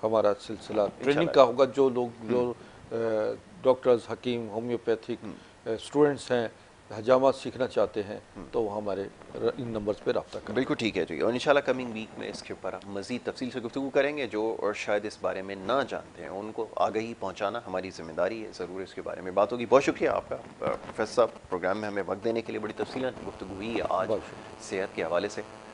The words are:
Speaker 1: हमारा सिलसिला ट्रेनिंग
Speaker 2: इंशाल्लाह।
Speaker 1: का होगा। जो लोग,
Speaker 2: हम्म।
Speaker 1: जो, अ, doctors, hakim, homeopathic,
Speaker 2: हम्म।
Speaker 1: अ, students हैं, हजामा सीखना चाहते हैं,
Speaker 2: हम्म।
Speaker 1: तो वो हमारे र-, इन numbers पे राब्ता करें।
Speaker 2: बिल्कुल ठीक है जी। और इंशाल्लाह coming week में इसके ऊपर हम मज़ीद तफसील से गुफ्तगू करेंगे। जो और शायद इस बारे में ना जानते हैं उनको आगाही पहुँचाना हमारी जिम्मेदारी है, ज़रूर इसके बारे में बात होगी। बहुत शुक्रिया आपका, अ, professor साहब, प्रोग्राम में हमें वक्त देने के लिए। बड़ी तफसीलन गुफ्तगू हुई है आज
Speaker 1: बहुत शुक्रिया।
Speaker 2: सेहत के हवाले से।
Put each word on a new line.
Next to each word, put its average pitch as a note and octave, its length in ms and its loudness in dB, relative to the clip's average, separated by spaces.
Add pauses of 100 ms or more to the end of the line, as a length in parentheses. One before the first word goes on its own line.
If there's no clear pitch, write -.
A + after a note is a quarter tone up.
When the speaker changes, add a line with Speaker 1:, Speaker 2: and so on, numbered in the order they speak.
Speaker 1:
हमारा G#2+ 300 4
सिलसिला G#2 540 0
ट्रेनिंग B2 240 -2
Speaker 2:
इंशाल्लाह। D3 240 4
Speaker 1:
का C#3 80 12
होगा। B2 220 8
जो C3 260 4
लोग, A#2+ 180 0
Speaker 2:
हम्म। A2+ 220 -8
Speaker 1:
जो, B2 260 2 (360)
अ, A2+ 440 0 (280)
doctors, B2 460 6
hakim, A#2 380 -2
homeopathic, A2+ 760 -2
Speaker 2:
हम्म। - 500 -10
Speaker 1:
अ, A2+ 40 -2
students C#3+ 560 2
हैं, A#2 200 0 (400)
हजामा B2+ 380 6
सीखना B2+ 360 -2
चाहते G#2+ 360 0
हैं, G#2 200 -6 (140)
Speaker 2:
हम्म। F#2+ 120 -12
Speaker 1:
तो B2 140 0
वो G#2+ 60 0
हमारे G2+ 420 -4 (260)
र-, A#2 240 0
इन A#2+ 80 -4
numbers G#2+ 320 -2
पे - 120 0
राब्ता - 260 -2
करें। - 160 -8
Speaker 2:
बिल्कुल C3+ 220 0
ठीक G2+ 200 0
है E2+ 80 2
जी। D#2 160 -6
और G#2+ 140 2
इंशाल्लाह C#3 380 4
coming B2+ 200 -2
week A2 160 -8 (100)
में G#2 120 -6
इसके - 220 -10
ऊपर F#2 220 -6
हम F#2+ 200 -12
मज़ीद G#2 320 -6
तफसील - 240 -6
से B2+ 100 -6
गुफ्तगू C3 300 -4
करेंगे। C#3+ 360 2
जो G#2+ 360 -2
और G#2 120 0
शायद G#2 320 0
इस G#2 160 -8
बारे F#2+ 200 -2
में G2 140 -8
ना A2 260 0
जानते F#2 400 -6
हैं D2+ 80 -10
उनको G#2+ 380 -6 (100)
आगाही A2 360 0
पहुँचाना G2+ 520 -4
हमारी F#2 240 -4
जिम्मेदारी F2 500 -2
है, G2+ 120 -10
ज़रूर F#2 300 -8
इसके F2+ 180 -10
बारे E2+ 220 -8
में F#2 120 -6
बात G2+ 180 4
होगी। B2 140 -2
बहुत B2 160 10
शुक्रिया - 300 2
आपका, G#2+ 240 -2
अ, - 60 -12 (180)
professor - 520 -2
साहब, A#2 160 6
प्रोग्राम F#2 480 -2
में G#2+ 120 -4
हमें G2+ 140 -2
वक्त F#2+ 200 -4
देने A2+ 200 0
के A2+ 100 -8
लिए। G#2+ 80 -4
बड़ी G#2+ 120 -6
तफसीलन B2+ 380 -4
गुफ्तगू - 440 -10
हुई G#2+ 200 -6
है G#2 60 0
आज F#2 280 0
Speaker 1:
बहुत G#2+ 120 2
शुक्रिया। - 420 -14
Speaker 2:
सेहत G2 340 -2
के G#2 60 -2
हवाले F2 260 2
से। G#2+ 460 -10